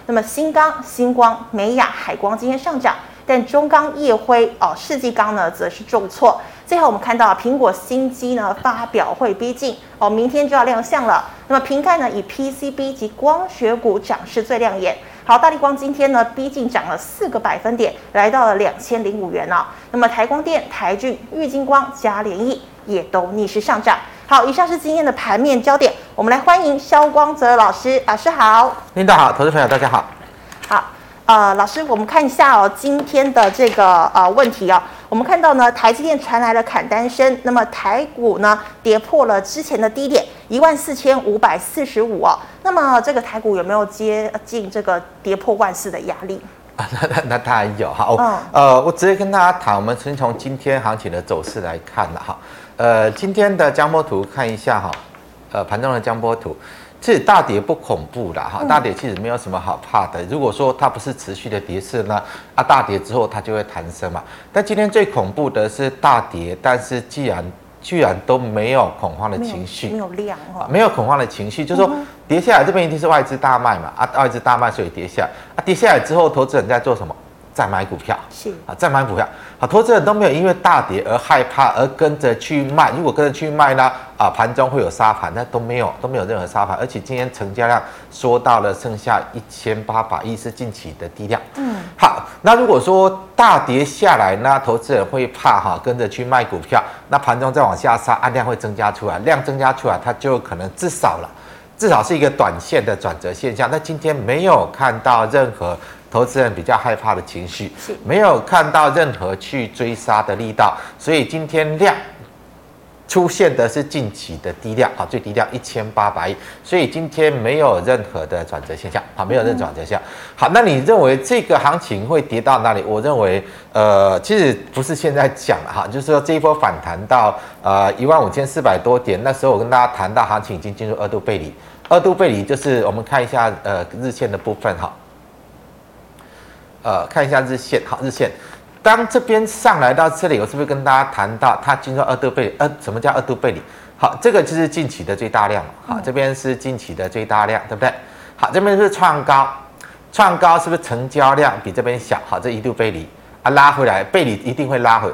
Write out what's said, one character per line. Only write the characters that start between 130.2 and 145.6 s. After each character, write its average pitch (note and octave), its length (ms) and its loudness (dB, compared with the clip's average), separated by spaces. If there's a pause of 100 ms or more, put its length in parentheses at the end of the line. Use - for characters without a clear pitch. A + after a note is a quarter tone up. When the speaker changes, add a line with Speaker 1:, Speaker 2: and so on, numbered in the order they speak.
Speaker 2:
行 G#2+ 180 -2
情 G2+ 140 -10
已 - 20 -12
经 G2 160 -12
进 A2 140 -8
入 - 100 -4
二 G#2 80 -4
度 G#2 140 -4
背 G#2+ 160 -4
离， - 180 -10 (320)
二 E3+ 100 6
度 F#3 160 4
背 F#3 140 2
离 G#2 160 0
就 A#2 100 -4
是 C3 320 0
我 G2 60 0
们 A2 100 -6
看 B2+ 220 -2
一 - 20 -4
下， A#2 240 0 (140)
呃， - 220 -4 (160)
日 B2+ 100 -4
线 A2+ 180 -4
的 G2+ 80 -6
部 G#2 180 -6
分 G2 220 -4
哈。 E2 140 -8 (1900)
呃， F#2+ 220 -2
看 D#3 180 -2
一 C3+ 60 -2
下 C#3 120 2
日 C3 140 -6
线， B2+ 300 -2
好， - 160 -8
日 C3+ 80 -4
线， B2 180 -2 (540)
当 A3+ 260 4
这 B3 120 0
边 A3 260 2
上 F#3+ 340 0
来 C3 140 4
到 D#3+ 160 2
这 D#3 180 -2
里， C#3+ 120 2
我 G#2 80 -2
是 - 60 -14
不 C#3 60 -6
是 D3 60 -4
跟 C#3 180 -4
大 C3+ 80 2
家 C3+ 200 4
谈 G2+ 260 -4
到 A#2+ 260 2
它 C#3 120 0
进 C3 200 -6
入 C#3 60 0
二 B2+ 140 0
度 B2+ 160 -2
背 B2+ 140 -2
离？ G2 120 -6
呃， D3 100 2 (140)
什 - 100 -8
么 A2+ 80 -6
叫 C3+ 120 2
二 C3 100 -2
度 B2 140 -6
背 A#2+ 160 -2
离？ D#2 100 -10 (380)
好， C3 200 0
这 A#3 120 4
个 G3 100 6
就 D3 140 -4
是 D#3+ 120 2
近 D3+ 220 -4
期 - 140 -12
的 G2 120 -6
最 A2 140 -6
大 G#2 180 2
量 G2+ 160 -2